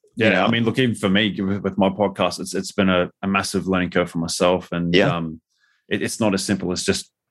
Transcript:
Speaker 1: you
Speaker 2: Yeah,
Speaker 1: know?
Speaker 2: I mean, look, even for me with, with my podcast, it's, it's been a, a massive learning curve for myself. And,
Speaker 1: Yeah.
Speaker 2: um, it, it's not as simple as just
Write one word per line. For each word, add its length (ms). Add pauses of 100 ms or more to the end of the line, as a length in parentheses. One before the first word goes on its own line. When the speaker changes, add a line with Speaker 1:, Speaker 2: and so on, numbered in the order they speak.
(160)
Speaker 1:
you 100
Speaker 2:
Yeah, 80
Speaker 1:
know? 120
Speaker 2:
I 40
mean, 140
look, 160
even 160
for 140
me 320
with, 220
with 140
my 120
podcast, 500
it's, 160
it's 160
been 180
a, 200 (120)
a 60
massive 400
learning 220
curve 200
for 100
myself. 520
And, 240
Speaker 1:
Yeah. 180
Speaker 2:
um, 280 (480)
it, 120
it's 200
not 120
as 120
simple 260
as 140
just 260 (180)